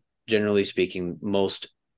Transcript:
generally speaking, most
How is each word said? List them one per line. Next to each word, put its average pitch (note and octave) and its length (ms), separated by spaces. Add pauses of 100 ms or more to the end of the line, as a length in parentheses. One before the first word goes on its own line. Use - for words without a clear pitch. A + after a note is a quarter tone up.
(280)
generally G#2 360
speaking, F2+ 560
most G2 540 (240)